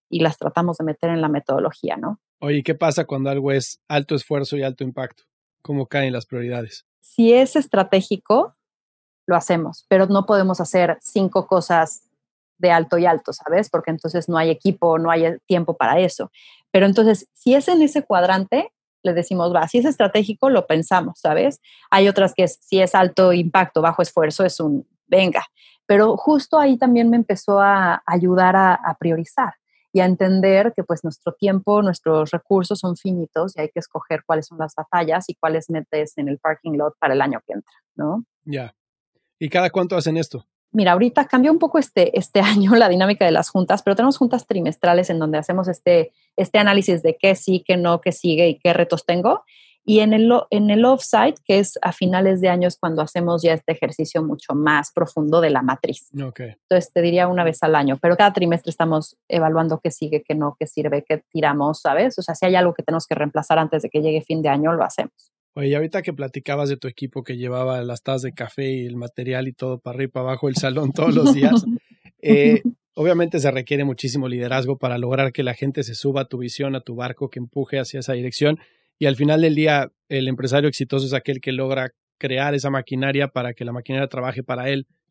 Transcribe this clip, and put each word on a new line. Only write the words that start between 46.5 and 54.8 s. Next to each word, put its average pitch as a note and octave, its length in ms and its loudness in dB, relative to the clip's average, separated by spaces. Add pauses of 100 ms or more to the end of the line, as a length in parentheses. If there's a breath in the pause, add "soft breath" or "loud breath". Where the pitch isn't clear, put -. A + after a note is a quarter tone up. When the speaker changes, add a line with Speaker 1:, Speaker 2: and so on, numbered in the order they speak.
Speaker 1:
análisis G3 440 2
de D#3+ 160 0
qué F#3+ 160 4
sí, F#3 300 -2
qué F3+ 120 0
no, E3+ 240 0
qué F3+ 100 -2
sigue E3+ 360 2
y D3 120 0
qué F3 140 2
retos E3+ 320 -2
tengo. F#3 380 0 (400 soft breath)
Y G#3+ 180 4
en G#3+ 120 4
el A3+ 180 4
o-, A#3+ 200 2
en G#3 180 2
el A3 160 4
offsite, C4 580 2
que G3 140 2
es G3+ 240 -2
a F3+ 100 -2
finales F#3 480 0
de F#3 100 2
año, F3+ 180 2
es F3 100 -4
cuando D#3+ 240 -4
hacemos E3+ 400 -2
ya E3 120 2
este D#3+ 180 -4
ejercicio D#3+ 520 -4
mucho D3 300 -6
más D3 400 0